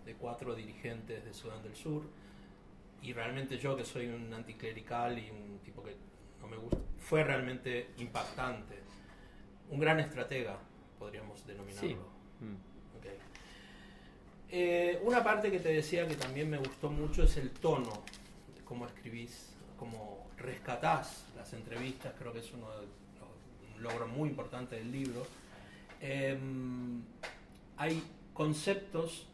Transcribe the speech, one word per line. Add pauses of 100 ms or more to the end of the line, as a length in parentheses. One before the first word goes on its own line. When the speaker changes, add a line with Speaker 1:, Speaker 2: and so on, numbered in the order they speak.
Speaker 1:
de
cuatro
dirigentes
de
Sudán
del
Sur. (1000)
Y
realmente
yo,
que
soy
un
anticlerical
y
un
tipo
que (440)
no
me
gusta, (220)
fue
realmente
impactante. (960)
Un
gran
estratega, (400)
podríamos
denominarlo.
Speaker 2:
Sí.
Mm.
Speaker 1:
Ok. (1400)
Eh,
una
parte
que
te
decía
que
también
me
gustó
mucho
es
el
tono (520)
de
cómo
escribís, (240)
cómo (100)
rescatás (120)
las
entrevistas,
creo
que
es
uno
de
los, (880)
un
logro
muy
importante
del
libro. (760)
Em, (760)
hay (320)
conceptos